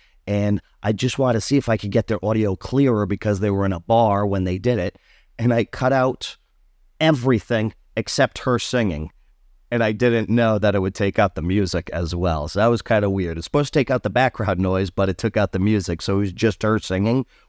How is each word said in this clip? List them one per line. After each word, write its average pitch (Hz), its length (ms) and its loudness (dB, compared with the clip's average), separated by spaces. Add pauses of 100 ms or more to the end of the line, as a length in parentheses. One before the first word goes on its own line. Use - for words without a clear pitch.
(280)
and 101 340 0 (220)
I 107 80 0
just 120 260 -2
wanted 127 200 2
to - 20 0
see - 160 -2
if 131 120 0
I 113 80 2
could 104 140 -6
get 107 160 0
their 104 180 -4
audio 107 300 0
clearer 123 520 0
because 101 340 -2
they 104 100 0
were 98 160 0
in 98 60 0
a 85 80 -6
bar 107 440 2
when 98 200 0
they 92 140 -2
did 117 200 0
it, 92 220 -6 (360)
and 120 160 0
I 117 120 2
cut - 280 -2
out 131 440 -2 (640)
everything 120 720 2 (220)
except - 440 -2
her 123 180 0
singing. 90 520 -2 (600)
And 117 120 0
I 110 100 2
didn't 113 360 2
know 113 300 2
that 101 180 2
it - 40 2
would 95 140 -2
take 98 240 0
out 104 160 2
the - 80 -8
music 90 500 -2
as 85 220 -4
well. 82 320 -2
So 92 140 -4
that 110 80 4
was 117 120 2
kinda 104 300 0
weird. 87 280 -2
It's 82 80 -10
supposed 143 260 -2
to 160 80 2
take 131 100 -2
out 127 140 0
the 101 60 0
background 117 500 0
noise, 95 300 0
but 95 180 0
it 92 100 -4
took - 180 -2
out 104 160 2
the 98 60 -2
music. 95 420 0
So 98 160 -2
it - 20 2
was 101 140 -2
just 110 300 0
her 110 160 2
singing 110 480 0 (220)